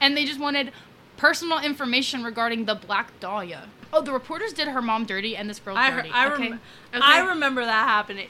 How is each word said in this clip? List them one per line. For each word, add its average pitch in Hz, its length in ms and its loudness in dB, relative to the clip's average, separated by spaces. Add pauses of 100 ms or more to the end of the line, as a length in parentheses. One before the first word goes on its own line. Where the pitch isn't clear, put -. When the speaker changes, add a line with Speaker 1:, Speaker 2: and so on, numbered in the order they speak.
Speaker 1:
and 277 160 4
they 294 80 2
just 277 160 -4
wanted 285 320 0 (440)
personal 320 420 2
information 269 640 -2
regarding 233 440 -2
the 214 100 0
Black 214 420 -6
Dahlia. 180 500 -8 (220)
Oh, 311 120 4
the 269 100 -6
reporters 320 400 -6
did 294 160 -4
her 262 140 -2
mom 226 240 -2
dirty 202 280 -4
and 208 140 -8
this 208 100 -12
girl 196 160 -10
Speaker 2:
I 254 160 4
Speaker 1:
dirty. 240 200 -4
Speaker 2:
heard, - 40 -4
I 269 200 2
Speaker 1:
Okay? 269 160 -2
Speaker 2:
rem-, 233 100 -12 (340)
Speaker 1:
Okay. 240 80 -4
Speaker 2:
I 302 180 8 (100)
remember 269 340 0
that 226 240 2
happening. 220 420 0